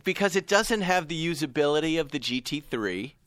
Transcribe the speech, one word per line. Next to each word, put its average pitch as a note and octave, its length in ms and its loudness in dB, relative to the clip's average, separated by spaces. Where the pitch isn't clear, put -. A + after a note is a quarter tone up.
because F#3+ 320 0
it F#3+ 100 0
doesn't G#3+ 360 2
have F3+ 260 2
the D#3+ 180 -4
usability D3+ 760 2
of D3+ 120 -6
the D3 80 -4
G B2+ 200 -4
T D3 200 -6
three G#2+ 540 -4